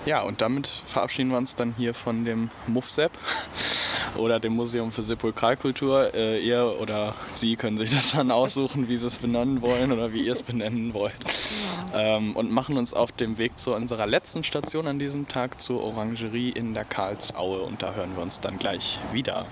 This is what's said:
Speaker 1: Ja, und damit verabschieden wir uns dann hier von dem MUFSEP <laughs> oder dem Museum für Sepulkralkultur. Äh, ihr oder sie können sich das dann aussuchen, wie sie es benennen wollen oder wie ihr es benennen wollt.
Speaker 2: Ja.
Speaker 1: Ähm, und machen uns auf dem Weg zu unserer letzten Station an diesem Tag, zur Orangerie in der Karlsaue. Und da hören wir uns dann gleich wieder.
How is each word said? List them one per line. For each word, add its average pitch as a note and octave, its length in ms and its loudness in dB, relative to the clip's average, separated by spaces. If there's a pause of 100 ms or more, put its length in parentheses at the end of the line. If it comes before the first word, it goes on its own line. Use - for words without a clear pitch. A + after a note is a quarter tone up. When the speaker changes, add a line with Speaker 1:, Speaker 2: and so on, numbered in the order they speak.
Speaker 1:
Ja, C#3+ 160 4
und G2+ 220 0
damit C3 240 2
verabschieden - 640 0
wir B2+ 80 4
uns B2+ 180 0
dann A#2 220 0
hier A#2 160 0
von A#2 320 -2
dem A2+ 240 0 (160)
MUFSEP B2+ 440 2 (540)
<laughs> - 520 -2
oder A2+ 220 4
dem A2+ 160 0
Museum A#2 380 0
für A2+ 100 -4
Sepulkralkultur. B2 1120 2
Äh, A2 260 2
ihr A#2+ 400 4
oder G#2+ 340 -2 (200)
sie A2+ 220 2
können G#2+ 220 -2
sich A2 120 0
das C#3 220 4
dann C3+ 180 4
aussuchen, C3 580 2
wie A#2+ 100 0
sie A#2+ 80 -2
es A#2+ 100 -2
benennen A#2+ 460 0
wollen B2 280 2
oder A2+ 220 0
wie A2+ 80 -2
ihr A#2+ 140 2
es B2 80 -4
benennen A2+ 500 -2
wollt. G2+ 220 0 (800)
Speaker 2:
Ja. G#2+ 220 4
Speaker 1:
Ähm, G#2+ 200 0
und A#2 140 0
machen C3 260 2
uns A#2+ 160 0
auf A#2 180 4
dem A2 280 -2
Weg A2+ 200 0
zu B2 160 0
unserer A2+ 320 -2
letzten D#3+ 380 0
Station D#3 420 -4
an C#3+ 120 -2
diesem C#3+ 280 -4
Tag, - 360 -4
zur B2 200 0
Orangerie A2+ 680 -2
in A2+ 240 -4
der G#2+ 100 -2
Karlsaue. F#2+ 760 -2
Und F#2+ 200 -6
da F#2 120 -4
hören F#2 220 -4
wir F2 60 -4
uns - 160 -4
dann F#2+ 200 -4
gleich F2+ 400 -2 (140)
wieder. F#2+ 400 -2